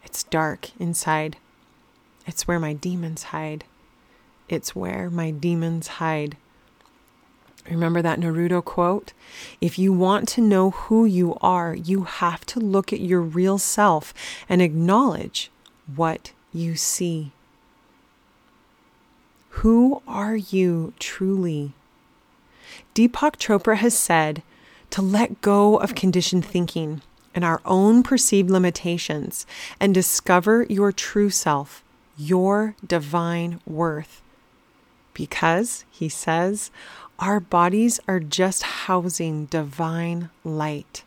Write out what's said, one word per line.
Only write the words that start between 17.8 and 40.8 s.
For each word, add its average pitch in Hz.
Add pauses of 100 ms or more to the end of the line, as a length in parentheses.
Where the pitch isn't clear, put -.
Who 233
are 214
you 180
truly? 175 (1200)
Deepak 240
Chopra 214
has 226
said 156 (460)
to -
let 202
go 208
of -
conditioned 180
thinking 160 (320)
and 175
our 165
own 208
perceived 196
limitations 175 (340)
and 196
discover 185
your 202
true 208
self, 143 (360)
your 190 (100)
divine 170
worth. 156 (920)
Because, 170
he 160
says, 175 (480)
our 202
bodies 185
are 185
just 185
housing 170
divine 165 (140)
light. 151